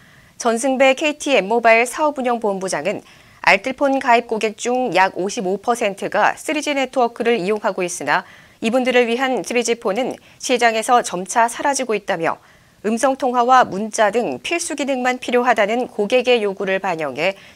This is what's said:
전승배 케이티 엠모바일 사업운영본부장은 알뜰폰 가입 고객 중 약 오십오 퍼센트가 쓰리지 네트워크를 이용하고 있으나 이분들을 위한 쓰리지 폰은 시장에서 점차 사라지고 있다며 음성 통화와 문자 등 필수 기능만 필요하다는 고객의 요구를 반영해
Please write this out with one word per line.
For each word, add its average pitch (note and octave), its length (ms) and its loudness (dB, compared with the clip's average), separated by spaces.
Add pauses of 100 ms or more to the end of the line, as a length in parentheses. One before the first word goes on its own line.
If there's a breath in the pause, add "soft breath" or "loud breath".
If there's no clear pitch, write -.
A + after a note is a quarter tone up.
(380 soft breath)
전승배 C4 560 2
케이티 D4 420 -2
엠모바일 A3+ 520 4
사업운영본부장은 A3 1120 -2 (460 loud breath)
알뜰폰 C4 520 2
가입 A#3+ 260 4
고객 A3 320 -4
중 B3 380 -2
약 F#3 240 2
오십오 G3 380 -4
퍼센트가 G#3 800 -2
쓰리지 D4+ 380 -4
네트워크를 A#3+ 640 0
이용하고 G3 460 -2
있으나 D3+ 420 -2 (360 loud breath)
이분들을 B3 440 2
위한 A#3+ 380 -2
쓰리지 A#3 320 -2
폰은 A3 400 -4 (240 soft breath)
시장에서 A#3 640 2
점차 G3 440 0
사라지고 C4+ 460 -2
있다며 F3 460 -2 (480 soft breath)
음성 B3 280 0
통화와 B3 500 4
문자 G#3 440 0
등 G3 320 -2
필수 E4+ 340 -4
기능만 B3+ 440 -2
필요하다는 A#3+ 720 2
고객의 A#3+ 520 2
요구를 G3 380 -2
반영해 D#3+ 560 -2 (200 loud breath)